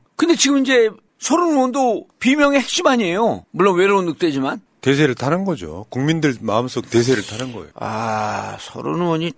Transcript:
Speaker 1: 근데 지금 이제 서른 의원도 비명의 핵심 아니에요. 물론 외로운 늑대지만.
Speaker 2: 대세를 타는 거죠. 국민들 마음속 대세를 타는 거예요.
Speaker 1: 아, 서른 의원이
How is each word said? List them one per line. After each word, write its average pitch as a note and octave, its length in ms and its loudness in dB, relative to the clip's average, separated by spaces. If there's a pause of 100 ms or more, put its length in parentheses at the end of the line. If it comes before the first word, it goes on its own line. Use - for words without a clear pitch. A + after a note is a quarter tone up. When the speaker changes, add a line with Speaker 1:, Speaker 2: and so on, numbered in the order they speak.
(160)
Speaker 1:
근데 E4+ 180 4
지금 C#4 240 2
이제 B3+ 300 4 (300)
서른 E4+ 320 0
의원도 B3+ 560 0 (140)
비명의 C#4+ 400 4
핵심 - 260 -2
아니에요. G3 640 0
물론 F#3 260 2
외로운 F#3+ 300 4
늑대지만. D3 560 -2 (180)
Speaker 2:
대세를 C#3 360 2
타는 E3 280 -2
거죠. F#2+ 440 -6
국민들 D3 520 0
마음속 A2+ 480 -2
대세를 A#2 380 2
타는 B2 260 -10
거예요. F2+ 220 -14
Speaker 1:
아, G#2+ 840 -6
서른 C#3 400 -8
의원이 E3 380 -4